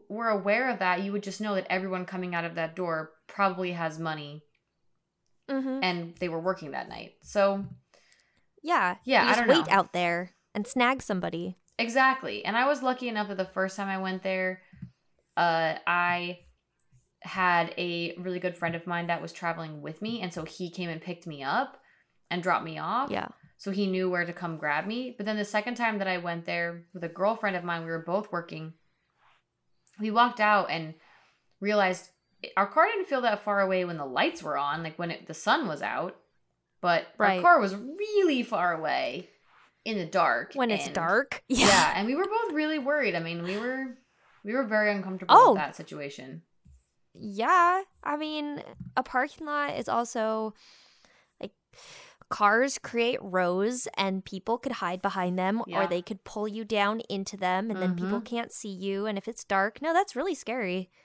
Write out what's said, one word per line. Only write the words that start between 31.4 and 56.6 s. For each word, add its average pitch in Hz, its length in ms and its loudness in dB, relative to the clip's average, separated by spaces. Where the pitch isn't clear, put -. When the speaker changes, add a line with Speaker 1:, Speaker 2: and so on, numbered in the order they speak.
Speaker 1:
realized 196 480 2
our 196 80 4
car 311 220 6
didn't 403 180 -2
feel 262 160 0
that 214 220 0
far 202 180 2
away 190 240 2
when 170 120 -4
the 143 80 -6
lights 196 360 0
were 147 160 -2
on, 143 240 0
like, 160 160 -8
when 170 140 -4
it, - 160 -12
the 160 80 -10
sun 262 320 2
was 151 160 -6
out. 123 340 -4
But 170 240 4
Speaker 2:
Right. 202 160 6
Speaker 1:
our 180 80 -2
car 349 180 10
was 196 140 0
really 339 680 2
far 180 320 0
away 143 560 -2
in 220 140 -4
the 165 80 -4
dark. 156 480 2
Speaker 2:
When 247 160 2
it's 160 160 -2
Speaker 1:
and 147 80 -6
Speaker 2:
dark? 185 500 0
<laughs> - 20 -20
Speaker 1:
Yeah. 226 200 4
Speaker 2:
Yeah. 175 280 8
Speaker 1:
And 202 120 -2
we 262 80 0
were 370 100 0
both 427 280 -2
really 302 260 -2
worried. 262 340 0
I 170 60 0
mean, 170 240 -6
we 185 140 -4
were, 254 380 -6
we 208 120 -6
were 269 80 2
very 214 280 2
uncomfortable 190 460 6
Speaker 2:
Oh. 453 140 10
Speaker 1:
with 190 100 4
that 143 140 -6
situation. 143 640 -12
Speaker 2:
Yeah. 349 720 4
I 294 140 -2
mean, 302 460 -6
a 254 60 0
parking 269 420 -4
lot 294 320 -2
is - 100 -6
also, 220 680 -2
like, - 120 -12
cars 226 500 4
create 233 420 0
rows 185 640 0
and 190 280 -2
people 220 320 -4
could 247 140 -6
hide 185 320 -4
behind 185 340 0
them 196 300 0
Speaker 1:
Yeah. 185 160 0
Speaker 2:
or 190 40 0
they 175 140 0
could 190 220 -10
pull 214 240 -6
you 214 180 -8